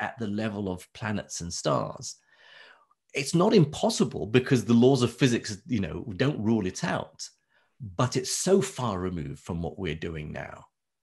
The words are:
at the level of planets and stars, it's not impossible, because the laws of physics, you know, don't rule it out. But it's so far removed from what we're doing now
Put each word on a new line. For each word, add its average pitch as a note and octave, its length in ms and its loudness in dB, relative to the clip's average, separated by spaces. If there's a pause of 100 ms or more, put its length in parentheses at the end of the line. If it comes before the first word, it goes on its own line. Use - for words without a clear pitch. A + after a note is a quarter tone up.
at - 180 -8
the A2+ 80 -6
level G#2 420 -4
of F#2 220 -8
planets - 480 -8
and E2+ 140 -8
stars, - 640 -4 (960)
it's C#3 220 -2
not F#3+ 180 4
impossible, G3+ 720 4
because B2 380 4
the A2 100 2
laws B2 280 8
of A#2+ 120 2
physics, A2+ 440 2 (100)
you A#2 140 -2
know, E2+ 240 -6 (100)
don't B2+ 240 0
rule G#2+ 260 0
it F#2 200 -6
out. - 420 -6 (720)
But B2 180 0
it's B2+ 160 -4
so F#3+ 300 2
far A2+ 380 -4
removed E2 400 -6
from E2+ 220 -6
what E2 160 -6
we're F2 180 -4
doing D#2 360 -8
now C#2+ 340 -12 (380)